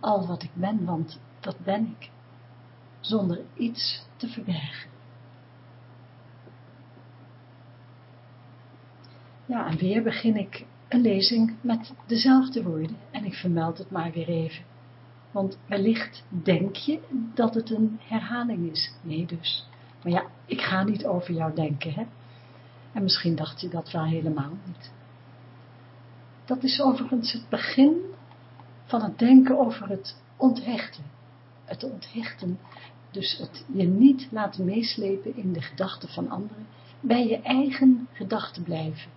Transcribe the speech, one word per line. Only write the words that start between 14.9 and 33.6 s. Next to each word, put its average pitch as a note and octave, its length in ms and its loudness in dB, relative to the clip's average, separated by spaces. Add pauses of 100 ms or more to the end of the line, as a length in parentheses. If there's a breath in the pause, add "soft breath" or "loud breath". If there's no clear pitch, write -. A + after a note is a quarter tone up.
Want G3 320 -4
wellicht G#3 640 0
denk F3+ 480 0
je D#4 240 -4 (340)
dat A3+ 200 0
het A3+ 160 -2
een A3 320 0
herhaling A3 680 -4
is. - 220 -6 (100)
Nee E3 240 -4
dus. - 420 -6 (340 loud breath)
Maar F3 100 -2
ja, F3+ 120 0 (220)
ik - 140 -6
ga F#3+ 220 0
niet G3+ 240 -2
over F3 280 -2
jou D#3+ 200 -4
denken, D#3 380 -2
hè. A3 140 -6 (840 loud breath)
En G#3 100 -2
misschien F3 340 0
dacht D3+ 240 -8
je F#3 80 -8
dat E3 220 -8
wel D#3+ 140 -4
helemaal D#3 460 -2 (160)
niet. - 260 -16 (1500)
Dat B3+ 180 -4
is C4 180 0
overigens B3+ 520 0
het - 160 -10
begin D4+ 520 4 (840)
van A3+ 180 -2
het G3 160 -6
denken B3+ 400 10
over A3+ 300 0
het - 280 -8 (200)
onthechten. - 680 0 (600)
Het - 200 -12
onthechten, A3 720 -8 (520 loud breath)
dus - 280 -6
het - 340 -14